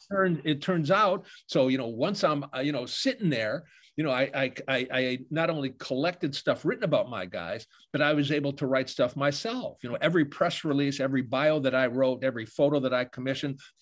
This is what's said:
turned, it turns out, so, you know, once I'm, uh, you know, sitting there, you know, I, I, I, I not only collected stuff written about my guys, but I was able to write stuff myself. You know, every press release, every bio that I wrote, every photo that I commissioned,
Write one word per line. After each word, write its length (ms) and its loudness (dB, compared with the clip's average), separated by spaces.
turned, 360 2
it 160 0
turns 280 0
out, 380 2
so, 200 4
you 100 2
know, 120 -4
once 340 0
I'm, 220 2
uh, 60 -2
you 100 0
know, 140 -4
sitting 440 0
there, 360 0
you 80 0
know, 60 2
I, 220 2
I, 200 0
I, 240 0
I 260 0
not 200 0
only 220 -2
collected 600 -2
stuff 300 -2
written 220 0
about 240 0
my 160 -6
guys, 420 -8
but 100 -2
I 120 4
was 180 0
able 220 0
to 140 -4
write 200 0
stuff 300 0
myself. 640 -4
You 60 -8
know, 100 -4
every 240 4
press 400 -2
release, 380 0
every 200 0
bio 380 2
that 160 0
I 120 4
wrote, 360 0
every 220 -2
photo 340 2
that 140 0
I 100 2
commissioned, 560 -6